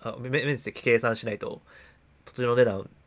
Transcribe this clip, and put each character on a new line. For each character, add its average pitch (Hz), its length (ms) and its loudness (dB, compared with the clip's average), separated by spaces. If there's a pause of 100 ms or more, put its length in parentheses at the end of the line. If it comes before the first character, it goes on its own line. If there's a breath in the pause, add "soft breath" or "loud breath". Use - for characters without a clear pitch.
あ、 - 160 -8
め-、 123 100 -10
面 135 280 0
積 - 240 -10
計 117 180 6
算 113 160 0
し - 100 -10
な 107 80 -4
い 101 60 -8
と - 220 -8 (640 soft breath)
土 - 80 -20
地 127 100 -6
の 120 120 2
値 123 100 8
段 101 240 -2 (180)